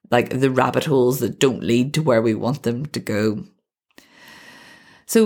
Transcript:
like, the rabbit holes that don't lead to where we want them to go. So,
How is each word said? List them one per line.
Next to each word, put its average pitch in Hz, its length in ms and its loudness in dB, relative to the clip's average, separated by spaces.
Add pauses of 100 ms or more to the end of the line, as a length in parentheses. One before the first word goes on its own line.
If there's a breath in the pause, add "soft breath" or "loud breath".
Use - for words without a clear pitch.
(120)
like, 123 300 0
the 135 100 2
rabbit 127 340 0
holes 135 340 2
that 113 200 -4
don't 131 240 0
lead 123 300 0
to 156 100 -2
where 120 180 2
we 113 120 0
want 113 300 -4
them 120 240 -4
to - 120 -10
go. 107 460 -4 (1600 loud breath)
So, 220 200 4